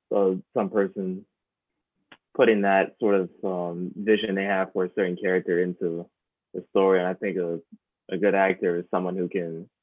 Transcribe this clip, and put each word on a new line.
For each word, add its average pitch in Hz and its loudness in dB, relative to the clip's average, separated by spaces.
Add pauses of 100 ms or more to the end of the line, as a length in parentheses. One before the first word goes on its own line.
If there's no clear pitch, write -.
(140)
uh, 98 2 (220)
some 104 0
person 95 -4 (1080)
putting 110 4
that 98 2
sort 104 2
of, 92 0 (140)
um, 90 -4
vision 104 0
they 98 -2
have 95 -2
for 92 0
a 90 -4
certain 90 0
character 92 0
into 87 -4 (480)
the 90 -10
story. 95 4
And 90 0
I 92 -2
think 95 -6
a, 85 -4 (520)
a 95 -2
good 98 2
actor 95 2
is 87 -6
someone 90 -2
who 90 -2
can 85 -6 (140)